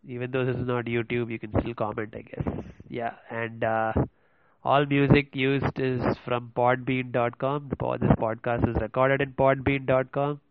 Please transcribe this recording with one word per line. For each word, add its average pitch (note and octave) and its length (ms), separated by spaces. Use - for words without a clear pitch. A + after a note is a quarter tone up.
Even B2 240
though C3 120
this B2 120
is B2 100
not B2 200
YouTube, A#2 440
you A2+ 80
can G#2+ 220
still A2+ 160
comment, G#2+ 420
I A2 40
guess. - 260
Yeah, A#2 240
and, A2+ 340
uh, A2 300
all C#3 220
music C#3+ 500
used C3+ 440
is B2+ 220
from A#2+ 320
podbean B2+ 560
dot A#2+ 280
com. C#3+ 300
The - 60
po-, B2 220
this A#2+ 140
podcast A#2+ 580
is A2+ 100
recorded C3 400
in C#3 140
podbean C3+ 540
dot C3 240
com. C#3+ 280